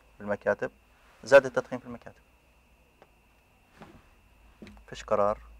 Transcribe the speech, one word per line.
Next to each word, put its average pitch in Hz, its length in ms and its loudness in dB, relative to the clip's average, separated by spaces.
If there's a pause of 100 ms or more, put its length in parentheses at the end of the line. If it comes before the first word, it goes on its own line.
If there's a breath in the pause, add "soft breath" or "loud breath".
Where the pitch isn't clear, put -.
(200)
بالمكاتب، 104 520 -4 (520)
زاد 135 220 8
التدخين 127 340 -6
في 117 60 -20
المكاتب. 120 360 -20 (2750)
فيش - 140 -16
قرار 104 340 0 (220)